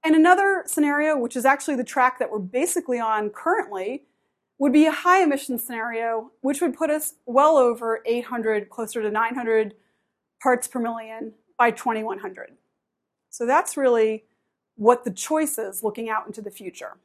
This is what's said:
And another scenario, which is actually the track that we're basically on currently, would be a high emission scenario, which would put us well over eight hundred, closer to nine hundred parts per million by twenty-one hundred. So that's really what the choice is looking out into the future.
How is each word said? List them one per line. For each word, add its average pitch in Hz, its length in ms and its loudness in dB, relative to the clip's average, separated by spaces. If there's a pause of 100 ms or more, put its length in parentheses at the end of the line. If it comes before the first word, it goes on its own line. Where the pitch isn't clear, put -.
And 320 120 4
another 370 520 6
scenario, 294 500 0
which 240 180 -4
is 240 80 -4
actually 277 320 2
the 247 80 -2
track 254 360 0
that - 120 -4
we're 214 80 -4
basically 247 600 -4
on 214 300 -2
currently, 359 720 -4 (540)
would 277 140 2
be 302 140 8
a 311 60 4
high 359 300 4
emission 277 380 0
scenario, 226 720 -6 (100)
which 277 200 -2
would 302 140 0
put 311 140 -2
us 302 260 -4 (100)
well 285 320 4
over 226 480 2
eight 233 200 -2
hundred, 220 440 -2
closer 220 320 -8
to 214 100 -2
nine 226 240 0
hundred 220 400 0 (680)
parts 247 260 2
per - 120 -8
million 226 540 -8 (240)
by 233 140 4
twenty-one 220 480 -4
hundred. 190 340 -14 (760)
So - 160 -8
that's 285 300 2
really 226 480 2 (520)
what 240 280 4
the 226 80 -6
choice 311 460 -2
is 196 260 -8
looking 220 260 -6
out 220 160 -4
into 214 160 -14
the 202 100 -14
future. - 540 -16